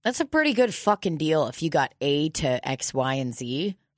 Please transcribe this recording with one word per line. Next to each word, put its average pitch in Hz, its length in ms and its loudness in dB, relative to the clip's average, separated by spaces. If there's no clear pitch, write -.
That's 247 160 -2
a 330 60 2
pretty 302 280 2
good 226 220 2
fucking 202 420 0
deal 156 300 2
if - 160 -8
you 160 80 0
got 139 300 0
A 147 300 0
to 127 380 -2
X, - 240 -4
Y, 131 220 0
and 131 180 -4
Z 139 440 -4